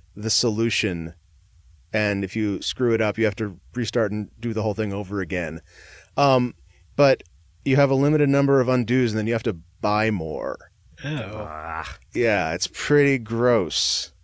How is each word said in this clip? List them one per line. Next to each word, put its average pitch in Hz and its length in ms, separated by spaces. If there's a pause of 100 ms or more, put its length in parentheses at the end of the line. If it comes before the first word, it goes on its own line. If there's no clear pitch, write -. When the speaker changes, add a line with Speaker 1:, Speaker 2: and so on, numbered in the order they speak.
(160)
Speaker 1:
the 107 140
solution. 104 840 (760)
And 104 320
if 98 100
you 104 280
screw 120 300
it 113 80
up, 107 160
you 110 100
have 101 100
to 104 240 (140)
restart 113 360
and 107 180 (120)
do 117 120
the 104 100
whole 104 120
thing 104 180
over 101 280
again. 85 400 (560)
Um, 131 380 (420)
but 139 260 (420)
you 135 120
have 139 140
a 135 40
limited 143 340
number 139 320
of 123 60
undos, 123 440
and 107 80
then 107 100
you 113 40
have 113 120
to 101 120 (240)
buy 107 300
more. 78 640 (320)
Speaker 2:
Oh. 110 440
Speaker 3:
Ah. 78 500 (140)
Speaker 1:
Yeah, 104 400
it's - 200
pretty 143 460
gross. 113 920 (120)